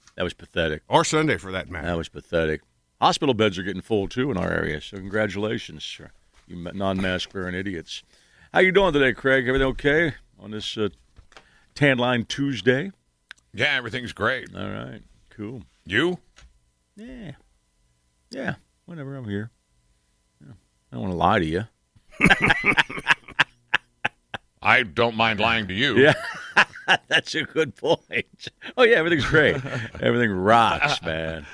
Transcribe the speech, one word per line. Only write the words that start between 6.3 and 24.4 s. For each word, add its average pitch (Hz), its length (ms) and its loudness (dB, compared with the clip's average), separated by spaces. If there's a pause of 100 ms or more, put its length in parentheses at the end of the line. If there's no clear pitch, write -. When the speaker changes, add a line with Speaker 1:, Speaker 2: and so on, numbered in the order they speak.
Speaker 1:
you 87 100 -14
ma-, 87 160 -10
non-mask 95 600 -2
wearing 90 220 -6
idiots. 92 480 -8 (500)
How 170 60 4
you 185 140 6
doing 190 200 6
today, 135 200 4
Craig? 131 340 2
Everything 135 220 2
okay 143 440 0 (240)
on 101 140 -16
this, 107 260 -8
uh, 107 120 0 (840)
Tan 139 220 4
Line 120 280 2
Tuesday? 139 640 0 (600)
Speaker 3:
Yeah, 143 220 0
everything's 120 380 -6
great. 117 420 -2
Speaker 1:
All 95 140 -8
right, 113 320 -12 (300)
cool. 110 320 -12 (220)
Speaker 3:
You? 156 340 0 (760)
Speaker 1:
Yeah. 226 360 -16 (1000)
Yeah, - 260 -8 (300)
whenever 139 300 -12
I'm 127 120 -10
here. 104 220 -4 (920)
Yeah. - 140 -20 (380)
I 123 40 -16
don't 120 60 -8
wanna 92 140 -4
lie 92 240 4
to 87 60 0
you. 82 180 -4 (580)
<laughs> - 40 4 (2250)